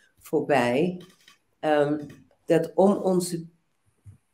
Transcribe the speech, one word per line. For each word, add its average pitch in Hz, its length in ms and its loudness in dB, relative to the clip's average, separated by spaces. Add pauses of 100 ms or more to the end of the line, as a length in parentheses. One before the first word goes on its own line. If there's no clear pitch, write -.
(180)
voorbij. 143 840 -2 (580)
Ehm, 151 380 0 (460)
dat 160 300 0
om 196 180 4
onze, 180 540 -2 (880)